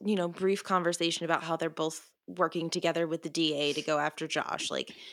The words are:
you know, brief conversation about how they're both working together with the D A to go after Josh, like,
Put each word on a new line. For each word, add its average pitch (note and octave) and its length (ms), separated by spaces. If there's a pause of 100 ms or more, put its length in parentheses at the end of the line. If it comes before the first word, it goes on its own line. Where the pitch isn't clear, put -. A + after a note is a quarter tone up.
you G#3 100
know, F3 140
brief F#3+ 340
conversation E3+ 640
about D#3+ 180
how E3 140
they're E3 120
both D#3 420 (160)
working E3+ 420
together E3+ 380
with E3 160
the D#3+ 60
D D#3 260
A C#3+ 180
to D3+ 100
go D3+ 160
after D3+ 280
Josh, - 440
like, - 240 (180)